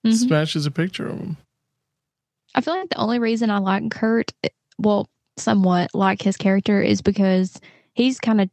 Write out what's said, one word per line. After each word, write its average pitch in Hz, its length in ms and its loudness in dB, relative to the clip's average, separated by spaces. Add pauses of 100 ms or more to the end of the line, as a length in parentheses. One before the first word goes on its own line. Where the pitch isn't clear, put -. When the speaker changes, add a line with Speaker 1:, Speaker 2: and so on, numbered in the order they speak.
Speaker 1:
Mm-hmm. 226 100 4
Speaker 2:
Smashes 160 500 2
a 143 40 0
picture - 380 -4
of - 100 -8
him. - 180 -8 (1160)
Speaker 1:
I - 60 2
feel 339 180 -4
like 381 120 -6
the - 80 -6
only 233 200 0
reason 226 320 0
I 202 80 0
like 196 320 -2
Kurt, 226 420 -2 (460)
well, 208 300 0 (280)
somewhat 185 580 2
like 196 280 0
his 196 140 0
character, 196 440 2
is 208 220 0
because 190 560 0 (360)
he's 254 260 0
kinda 214 320 2